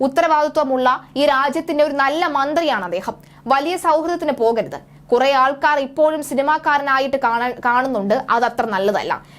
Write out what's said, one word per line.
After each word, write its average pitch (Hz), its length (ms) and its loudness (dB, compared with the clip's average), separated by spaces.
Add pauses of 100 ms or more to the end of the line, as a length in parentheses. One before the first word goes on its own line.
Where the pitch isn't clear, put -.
ഉത്തരവാദിത്വമുള്ള 269 1040 2 (120)
ഈ 285 100 2
രാജ്യത്തിന്റെ 294 580 0
ഒരു 302 80 0
നല്ല 285 340 0
മന്ത്രിയാണ് 285 580 -2
അദ്ദേഹം. 180 300 -6 (320)
വലിയ 285 300 0
സൗഹൃദത്തിന് 330 560 0
പോകരുത്. 220 480 -2 (320)
കുറെ 254 200 4
ആൾക്കാർ 277 460 2
ഇപ്പോഴും 302 440 0
സിനിമാക്കാരനായിട്ട് 277 960 0
കാണാൻ, 240 380 -2 (100)
കാണുന്നുണ്ട്, 240 680 0
അതത്ര 233 360 0
നല്ലതല്ല. 190 560 -2 (160)